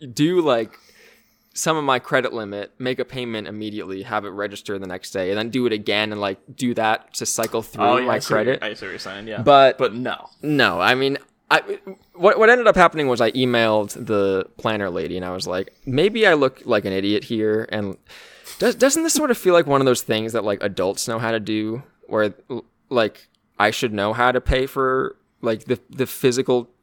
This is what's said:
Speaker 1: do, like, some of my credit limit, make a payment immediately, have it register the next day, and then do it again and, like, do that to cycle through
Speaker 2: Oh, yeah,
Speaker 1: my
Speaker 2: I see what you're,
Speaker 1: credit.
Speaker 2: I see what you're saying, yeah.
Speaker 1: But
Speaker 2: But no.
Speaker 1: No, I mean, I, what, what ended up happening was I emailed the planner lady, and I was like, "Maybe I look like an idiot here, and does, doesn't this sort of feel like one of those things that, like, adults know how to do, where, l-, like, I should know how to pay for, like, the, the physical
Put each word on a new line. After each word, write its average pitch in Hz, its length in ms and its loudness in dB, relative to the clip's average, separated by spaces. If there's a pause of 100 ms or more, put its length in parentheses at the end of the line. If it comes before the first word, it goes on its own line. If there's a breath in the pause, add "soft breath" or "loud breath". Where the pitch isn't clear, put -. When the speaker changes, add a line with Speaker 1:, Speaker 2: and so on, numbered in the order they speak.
(140)
Speaker 1:
do, 170 280 2
like, 120 360 0 (800 soft breath)
some 160 220 -2
of 151 60 -2
my 131 160 2
credit 127 340 -2
limit, 101 460 -8
make 127 180 -4
a 127 80 -4
payment 117 420 -8
immediately, 104 540 -8
have 104 240 -4
it 101 40 -10
register 101 500 -8
the 95 80 -10
next 90 240 -12
day, 92 180 -2
and 101 80 -2
then 113 140 -4
do 123 160 0
it 110 40 0
again 104 400 -2
and, 104 80 -6
like, 98 200 -4 (160)
do 123 180 -2
that 110 400 0
to - 140 -8
cycle 113 340 -4
through 113 240 -6
Speaker 2:
Oh, 120 120 4
yeah, 127 100 -2
Speaker 1:
my 117 80 0
Speaker 2:
I - 40 -2
see - 140 -4
what 107 140 2
you're, 135 100 0
Speaker 1:
credit. - 60 -10
Speaker 2:
I 107 100 -8
see - 140 -14
what - 20 -10
you're 90 80 -12
saying, 101 300 -12
yeah. 107 160 -8
Speaker 1:
But 139 340 8
Speaker 2:
But 113 160 0
no. 120 380 -8 (100)
Speaker 1:
No, 120 400 2
I 110 140 4
mean, 135 240 -2 (320)
I, 156 100 4 (540)
what, 180 240 4
what 220 100 8
ended 247 160 4
up 202 100 6
happening 160 320 4
was 120 140 0
I 113 120 4
emailed 113 580 2 (120)
the 98 440 0 (100)
planner 104 320 -4
lady, 85 260 -4
and 92 80 -6
I 90 60 -8
was 92 160 -8
like, 92 300 -6 (100)
"Maybe 202 400 0
I 185 80 6
look 139 320 0
like 107 200 0
an 101 80 -2
idiot 98 320 -2
here, 110 460 -2
and 104 260 -6 (600 loud breath)
does, 233 160 0
doesn't 277 300 2
this 320 100 -2
sort 302 160 0
of 233 80 0
feel 180 160 2
like 170 140 4
one 139 120 4
of 135 60 2
those 123 160 2
things 110 320 -4
that, 113 100 -2
like, 101 200 -2
adults 98 440 -2
know 113 120 -4
how 117 100 -4
to 113 100 0
do, 107 440 -4 (240)
where, 107 260 0 (160)
l-, 120 160 -10 (240)
like, 113 380 -2 (320)
I 104 100 4
should 110 240 -2
know 104 200 -2
how 123 180 2
to 123 100 0
pay 131 240 0
for, 131 520 -2 (240)
like, 113 240 -4
the, 120 140 -2 (120)
the 127 160 -4
physical 123 640 0 (120)